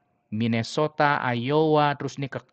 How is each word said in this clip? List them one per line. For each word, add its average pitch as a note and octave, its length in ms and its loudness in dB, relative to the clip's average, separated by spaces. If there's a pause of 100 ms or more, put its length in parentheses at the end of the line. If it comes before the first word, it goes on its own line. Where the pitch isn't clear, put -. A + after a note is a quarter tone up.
(300)
Minnesota, A#2+ 960 0
Iowa, D3 720 2
terus C3+ 160 -8
ini C#3 160 -8
ke B2+ 80 -10 (140)